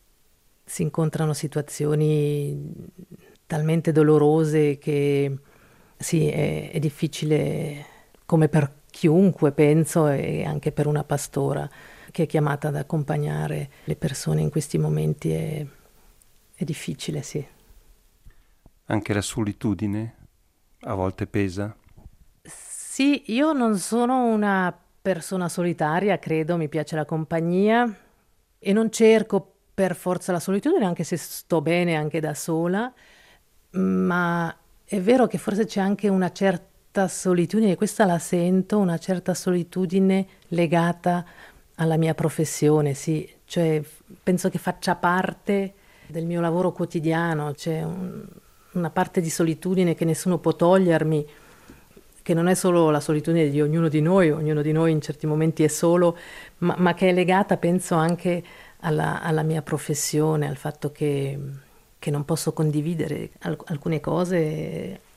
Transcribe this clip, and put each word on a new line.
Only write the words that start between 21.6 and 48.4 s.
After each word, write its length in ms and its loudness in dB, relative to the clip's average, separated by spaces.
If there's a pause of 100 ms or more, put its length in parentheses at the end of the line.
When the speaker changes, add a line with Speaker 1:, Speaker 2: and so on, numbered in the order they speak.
Speaker 1:
Sì, 920 -4
io 220 2
non 240 2
sono 480 0
una 520 0 (220)
persona 480 -4
solitaria, 720 0
credo, 400 -2
mi 100 -2
piace 280 -4
la 100 -4
compagnia 840 0 (680)
e 160 -2
non 180 2
cerco 640 4 (180)
per 240 0
forza 360 -4
la 80 0
solitudine, 440 0
anche 200 -2
se 120 -4
sto 460 -4
bene 340 2
anche 240 -2
da 140 -4
sola, 580 -2 (800)
ma 840 0 (300)
è 160 -4
vero 260 4
che 120 -2
forse 260 -2
c'è 160 -4
anche 300 0
una 200 2
certa 800 -2
solitudine, 640 2
questa 300 0
la 140 4
sento, 600 0
una 200 2
certa 340 -4
solitudine 920 0 (220)
legata 760 0 (520)
alla 200 0
mia 160 2
professione, 800 0
sì, 360 -4 (180)
cioè 360 0
f-, 200 -18 (200)
penso 280 0
che 80 -4
faccia 360 -4
parte 760 -2 (340)
del 200 -8
mio 160 -2
lavoro 280 0
quotidiano, 840 -2
c'è 280 -4
un-, 420 -8 (480)